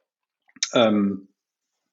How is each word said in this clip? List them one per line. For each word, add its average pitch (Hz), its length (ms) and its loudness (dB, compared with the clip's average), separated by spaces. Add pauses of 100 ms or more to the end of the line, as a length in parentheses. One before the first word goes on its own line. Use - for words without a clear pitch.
(760)
ähm, 104 540 0 (640)